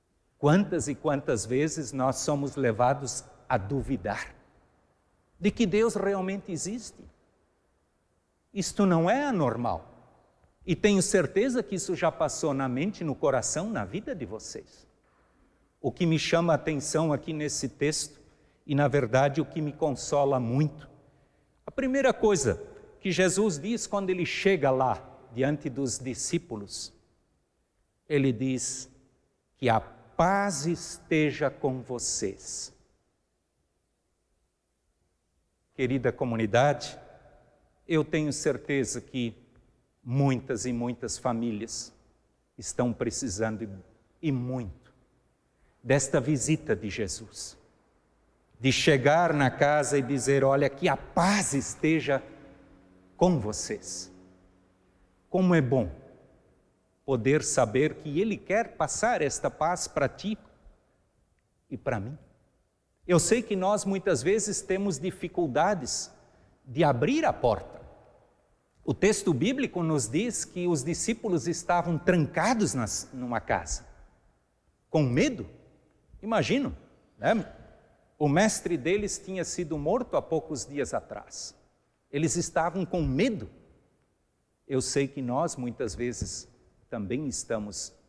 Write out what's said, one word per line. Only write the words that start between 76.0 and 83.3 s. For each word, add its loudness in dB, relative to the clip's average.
Imagino, 0
né? 0
O 2
mestre 2
deles -2
tinha -6
sido -6
morto -2
há 2
poucos -4
dias -6
atrás. -10
Eles 0
estavam -2
com -2
medo. 0